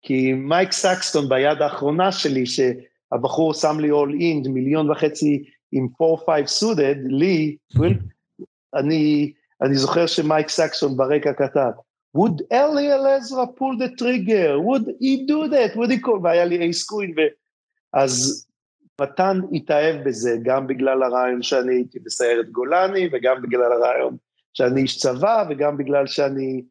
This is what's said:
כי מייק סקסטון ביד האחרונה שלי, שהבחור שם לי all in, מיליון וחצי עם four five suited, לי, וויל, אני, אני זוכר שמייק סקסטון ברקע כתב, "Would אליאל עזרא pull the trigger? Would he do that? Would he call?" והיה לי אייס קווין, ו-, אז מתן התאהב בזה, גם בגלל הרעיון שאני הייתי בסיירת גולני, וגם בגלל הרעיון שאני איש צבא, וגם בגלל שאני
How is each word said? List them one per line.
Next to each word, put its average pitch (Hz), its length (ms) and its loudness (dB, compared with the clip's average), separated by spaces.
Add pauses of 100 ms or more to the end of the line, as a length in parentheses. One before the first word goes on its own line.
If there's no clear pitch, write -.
כי 131 320 0
מייק 160 380 0
סקסטון 165 580 0
ביד 143 320 2
האחרונה 156 500 0
שלי, 135 340 0
שהבחור 135 1080 -2
שם 156 260 0
לי 151 100 0
all 143 220 2 (100)
in, 151 280 0
מיליון 143 420 0
וחצי 147 520 0 (280)
עם 131 160 -2
four 160 320 2
five 151 280 0 (120)
suited, 151 460 2
לי, 151 520 0 (180)
וויל, 147 240 2 (760)
אני, 147 580 2 (280)
אני 139 140 2
זוכר 165 300 2
שמייק 156 440 0
סקסטון 151 480 -2
ברקע 143 360 0
כתב, 135 380 0 (460)
"Would 175 340 0
אליאל 285 560 2
עזרא 262 380 0
pull 254 380 -4
the - 180 -6
trigger? 202 560 2 (100)
Would 247 180 0 (160)
he 269 300 0
do 302 200 0
that? 247 240 2
Would 233 160 0
he 247 140 -2
call?" 220 180 0
והיה 175 220 4
לי 175 120 0
אייס 170 260 -2
קווין, 202 340 -6
ו-, 156 160 2 (600)
אז 135 520 0 (560)
מתן 185 380 0 (140)
התאהב 151 500 0
בזה, 120 400 -2
גם 131 240 0
בגלל 131 360 0
הרעיון 127 380 0
שאני 127 340 0
הייתי 123 240 -4
בסיירת 117 500 -2
גולני, 175 640 0
וגם 127 300 0
בגלל 120 300 0
הרעיון 123 460 0 (360)
שאני 131 280 0
איש 131 160 -2
צבא, 185 520 0
וגם 147 280 -2
בגלל 139 300 0
שאני 135 640 -4